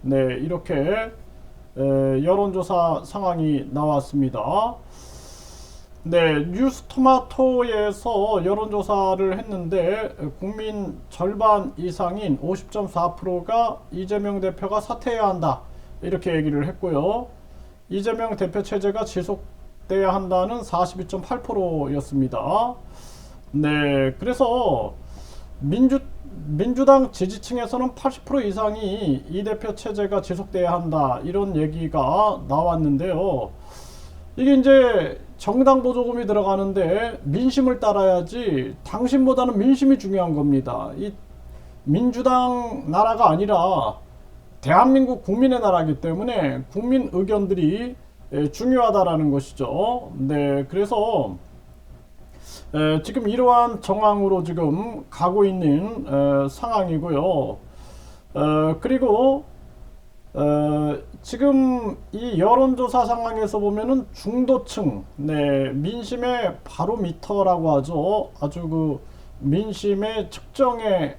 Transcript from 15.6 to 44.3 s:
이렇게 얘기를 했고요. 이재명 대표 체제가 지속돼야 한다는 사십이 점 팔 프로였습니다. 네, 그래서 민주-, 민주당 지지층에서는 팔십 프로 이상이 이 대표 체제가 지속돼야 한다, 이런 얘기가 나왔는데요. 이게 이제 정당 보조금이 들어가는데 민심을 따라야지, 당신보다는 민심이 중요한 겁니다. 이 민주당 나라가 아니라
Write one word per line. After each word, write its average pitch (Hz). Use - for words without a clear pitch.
이렇게 175
얘기를 147
했고요. 185
이재명 220
대표 190
체제가 202
지속돼야 -
한다는 190
사십이 180
점 180
팔 254
프로였습니다. 147
네, 143
그래서 233
민주-, 247
민주당 254
지지층에서는 240
팔십 -
프로 277
이상이 208
이 190
대표 214
체제가 202
지속돼야 180
한다, 156
이런 190
얘기가 156
나왔는데요. 160
이게 269
이제 254
정당 262
보조금이 240
들어가는데 196
민심을 254
따라야지, 190
당신보다는 254
민심이 269
중요한 185
겁니다. 131
이 202
민주당 247
나라가 214
아니라 175